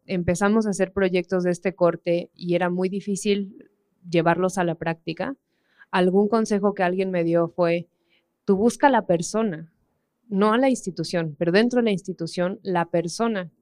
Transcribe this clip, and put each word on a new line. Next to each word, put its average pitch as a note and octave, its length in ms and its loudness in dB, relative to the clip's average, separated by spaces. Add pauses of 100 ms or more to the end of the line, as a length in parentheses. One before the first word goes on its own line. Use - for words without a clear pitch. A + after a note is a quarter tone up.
empezamos G3 640 0
a G#3 40 0
hacer F#3 220 -2
proyectos F#3 520 0
de F3+ 60 2
este F3+ 240 -4
corte E3+ 600 0
y F3 220 -2
era F3 120 0
muy F3+ 220 -2
difícil G3+ 800 -4 (400)
llevarlos E3+ 480 2
a F3+ 60 0
la E3 100 -2
práctica, E3+ 600 -8 (560)
algún F#3+ 380 4
consejo G#3 460 0
que G3+ 80 -4
alguien F#3 280 0
me F3 140 0
dio E3+ 240 2
fue, E3+ 400 -2 (560)
"Tú G3 140 2
busca A#3 300 2
a - 20 4
la A#3 160 2
persona, F3 680 -2 (560)
no G#3+ 240 2
a A#3 60 2
la C4+ 100 2
institución, E3 720 -4
pero E3+ 140 0
dentro A#3+ 260 2
de A#3 60 2
la G#3+ 80 2
institución, F3 720 -6
la F3 280 -2
persona F3+ 600 -4 (120)